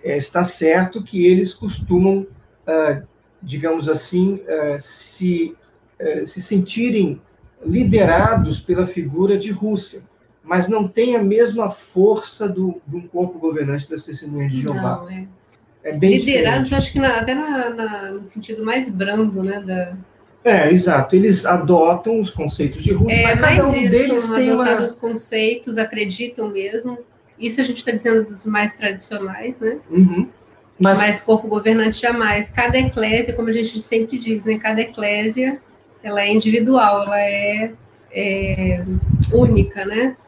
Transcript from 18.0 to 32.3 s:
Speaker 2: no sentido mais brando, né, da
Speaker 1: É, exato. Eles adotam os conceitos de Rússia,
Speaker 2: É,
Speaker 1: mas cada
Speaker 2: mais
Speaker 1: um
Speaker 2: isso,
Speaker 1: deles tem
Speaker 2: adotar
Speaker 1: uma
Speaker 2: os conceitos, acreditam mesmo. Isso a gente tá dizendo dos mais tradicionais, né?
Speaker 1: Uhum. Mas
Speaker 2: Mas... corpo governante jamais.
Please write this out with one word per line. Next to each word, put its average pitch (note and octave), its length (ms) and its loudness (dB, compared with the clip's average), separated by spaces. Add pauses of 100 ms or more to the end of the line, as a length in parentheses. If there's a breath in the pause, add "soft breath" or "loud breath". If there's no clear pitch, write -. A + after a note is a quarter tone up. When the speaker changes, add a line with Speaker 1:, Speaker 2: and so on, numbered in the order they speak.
Speaker 2:
no G3+ 140 -12
sentido A3 380 -10
mais B3 260 -2
brando, G3 540 -2
né, G3 180 -4
da F#3 360 -6 (460)
Speaker 1:
É, F3+ 280 6
exato. F3 440 4
Eles G3 300 4
adotam F3 760 4
os F#3 100 -4
conceitos D3 520 -4
de G3+ 100 2
Rússia, A3+ 240 2
Speaker 2:
É, A#3 60 2
Speaker 1:
mas A#3 100 2
cada A#3 80 2
Speaker 2:
mais D4+ 240 4
Speaker 1:
um C4+ 160 2
Speaker 2:
isso, G3 160 2
Speaker 1:
deles B3 320 2
tem B3+ 220 2
Speaker 2:
adotar A#3+ 240 2
Speaker 1:
uma G#3+ 80 -2
Speaker 2:
os A#3 120 -6
conceitos, A3+ 840 -4
acreditam A3 720 -6
mesmo. A3 500 -6 (380)
Isso A3+ 220 -6
a C4 60 2
gente B3 180 -8
tá B3 80 -4
dizendo A3+ 320 0
dos G#3 220 -12
mais G#3 300 -2
tradicionais, G3+ 840 -8
né? A#3 180 -4 (120)
Speaker 1:
Uhum. F3+ 400 4 (500)
Mas G3 200 6
Speaker 2:
Mas... G#3 220 0
corpo A3 280 2
governante A3 500 0
jamais. A3 500 -2